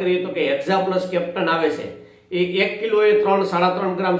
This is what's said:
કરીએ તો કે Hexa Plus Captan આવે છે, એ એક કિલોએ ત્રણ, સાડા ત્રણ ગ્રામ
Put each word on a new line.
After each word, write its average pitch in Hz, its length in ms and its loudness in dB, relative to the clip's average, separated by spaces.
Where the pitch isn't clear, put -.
કરીએ 180 240 0
તો - 100 -6
કે 160 140 -2
Hexa 143 280 0
Plus 180 260 -2
Captan 175 400 -2
આવે 160 240 2
છે, - 100 -8
એ 175 40 2
એક - 160 -2
કિલોએ 214 280 2
ત્રણ, 196 300 2
સાડા 175 240 2
ત્રણ 190 240 -2
ગ્રામ 185 200 0